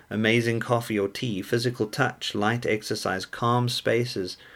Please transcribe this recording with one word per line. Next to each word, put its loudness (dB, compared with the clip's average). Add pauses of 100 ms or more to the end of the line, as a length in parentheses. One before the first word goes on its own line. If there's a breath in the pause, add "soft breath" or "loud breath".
amazing 2
coffee 0
or 2
tea, -4
physical 0
touch, -4
light 0
exercise, -2
calm 0
spaces 0 (200 loud breath)